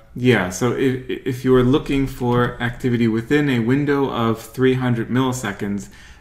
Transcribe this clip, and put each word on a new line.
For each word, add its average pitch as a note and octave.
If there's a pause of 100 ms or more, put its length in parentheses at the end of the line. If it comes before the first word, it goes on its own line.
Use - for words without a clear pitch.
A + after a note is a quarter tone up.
(140)
yeah, A2+
so A#2+
if, B2+
if -
you B2+
are B2+
looking C#3
for A#2+
activity A#2+
within C3
a B2
window C#3
of A2+
three B2+
hundred B2
milliseconds G#2+ (340)